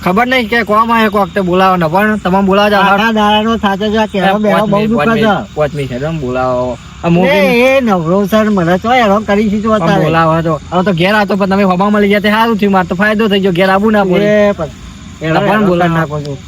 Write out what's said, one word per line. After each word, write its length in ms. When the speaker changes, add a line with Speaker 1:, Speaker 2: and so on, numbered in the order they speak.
Speaker 1:
ખબર 220
નહીં 220
કે 140
કોમ 300
આવે 160
કોક, 260
તે 60
બોલાવો 360
ને, 120
પણ 280
તમે 260
બોલાવા 260
જાઓ. 140
Speaker 2:
આખા 140
દાડાનો 600
થાચો 340
છે, 60
આ 100
કહેવા 220
Speaker 1:
એ 100
Speaker 2:
બેહવા 200
Speaker 1:
પાંચ 120
Speaker 2:
બહુ 60
Speaker 1:
મિનિટ, 140
Speaker 2:
દુખે 160
Speaker 1:
પાંચ 120
Speaker 2:
છે. 40
Speaker 1:
મિનિટ, 320
પાંચ 200
મિનિટ, 260
તમે 180
બોલાવો. 600
આ 40
હું 180
Speaker 2:
એ, 20
Speaker 1:
કેમ 240
Speaker 2:
એ 280
નવરો 460
સર 240
મને 280
તો 120
હેરાન 320
કરી 280
છે 100
તું 180
Speaker 1:
પણ 60
Speaker 2:
અત્યારે. 200
Speaker 1:
બોલાવો 380
તો. 180
હવે 140
તો 80
ઘેર 220
આવતો, 220
પણ 100
તમે 160
હવા 280
મળી 180
ગયા 100
તે 120
સારું 260
થયું, 160
મારે 140
તો 80
ફાયદો 340
થઈ 120
ગયો, 120
ઘેર 180
આવવું 220
ના 120
પડે. 100
Speaker 2:
એ 380
પણ 160
હેરાન 260
Speaker 1:
પણ 180
બોલાવો. 220
Speaker 2:
કરી 120
નાખો 200
છો. 160